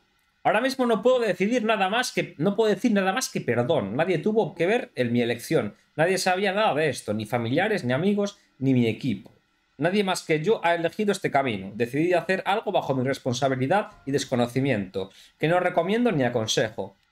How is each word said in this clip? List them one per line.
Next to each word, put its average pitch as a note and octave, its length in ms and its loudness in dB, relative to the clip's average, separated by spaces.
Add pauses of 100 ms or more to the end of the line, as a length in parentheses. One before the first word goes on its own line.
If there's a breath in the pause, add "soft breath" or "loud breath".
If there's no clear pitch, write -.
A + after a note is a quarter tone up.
(440)
Ahora F#3 160 2
mismo B3+ 260 0
no A3+ 160 0
puedo B3+ 180 4
decidir G#3+ 420 0
nada G#3 260 0
más A#3+ 220 -2
que, D#3+ 260 -4
no G3 200 -2
puedo A3 120 2
decir G#3 220 0
nada G3 220 2
más B3+ 160 -4
que - 120 -6
perdón. A#2+ 540 0
Nadie E3+ 240 0
tuvo G#3 380 0
que E3 100 0
ver A#3+ 300 0
en A#2+ 160 0
mi A#2+ 100 4
elección. A#2 540 -2 (180 soft breath)
Nadie F3 240 2
sabía F#3 340 0
nada G3 220 0
de D#3 140 2
esto, A2 260 -4
ni A2 120 -4
familiares, C3+ 580 -2
ni B2 80 0
amigos, G3+ 480 0 (180 soft breath)
ni C3+ 160 2
mi A#2+ 140 4
equipo. - 420 -4 (480)
Nadie F3+ 240 0
más F#3 200 -2
que D#3 200 0
yo G#3 220 2
ha E3+ 100 4
elegido F3 380 0
este F#3+ 180 -4
camino. A2+ 460 0
Decidí C3+ 360 0
hacer F3+ 320 0
algo G3+ 280 -2
bajo D#3 220 0
mi B2+ 120 -2
responsabilidad C3+ 840 -2 (140)
y C#3 60 -8
desconocimiento, A#2+ 1000 -2 (280 loud breath)
que D#3 80 0
no F3 140 4
recomiendo F3+ 500 2
ni D3 140 2
aconsejo. A2+ 720 -2 (160)